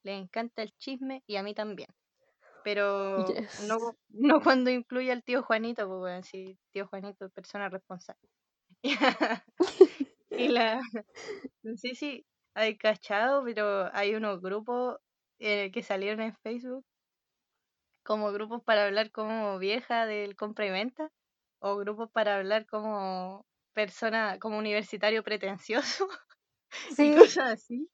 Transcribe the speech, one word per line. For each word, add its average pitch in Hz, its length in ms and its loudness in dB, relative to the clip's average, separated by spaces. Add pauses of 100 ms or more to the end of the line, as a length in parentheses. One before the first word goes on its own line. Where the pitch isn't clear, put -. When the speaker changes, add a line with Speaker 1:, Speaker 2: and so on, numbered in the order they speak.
Speaker 1:
Les 196 160 -8
encanta 226 420 -8
el 208 160 -10
chisme 262 480 -10
y 208 100 -8
a 196 60 -4
mí 208 120 -8
también. 214 340 -8 (760)
Pero 196 720 0
Speaker 2:
Yes. - 220 -8
Speaker 1:
no, 214 200 -2 (320)
no 294 340 6
cuando 254 280 6
incluye 254 420 -2
al 247 120 -4
tío 247 180 0
Juanito, 226 460 0
pues, 185 120 -8
weón. 185 240 -8
Sí, 190 340 -14 (140)
tío 190 160 -6
Juanito, 196 420 -12
persona 196 380 -10
responsable. - 600 -14 (540)
<laughs> 247 640 2 (920)
Y 247 140 2
la, 233 320 2 (840)
no 220 140 -10
sé 247 180 -8
si 285 300 -8 (300)
hay 220 240 0
cachado, 220 680 2
pero 208 500 -2
hay 202 200 0
unos 208 260 -4
grupos, 226 560 -4 (420)
eh, 202 340 -2
que 233 100 -6
salieron 202 400 -4
en 220 200 -6
Facebook, 247 420 -8 (1200)
como 214 280 -2
grupos 214 320 -8
para 208 220 4
hablar 214 260 0
como 214 460 -4
vieja 226 480 -2
del 208 300 -6
compra 214 300 -6
y 190 40 -2
venta, 247 400 -6 (500)
o 202 160 -2
grupos 214 340 -6
para 208 260 2
hablar 208 300 0
como 196 800 -6 (300)
persona, 214 640 -2
como 214 200 -6
universitario 214 640 0
pretencioso, 214 840 -2 (640)
<laughs> - 260 -10
y - 0 -
Speaker 2:
Sí. 294 160 8
Speaker 1:
cosas 302 400 10
así. 247 420 -8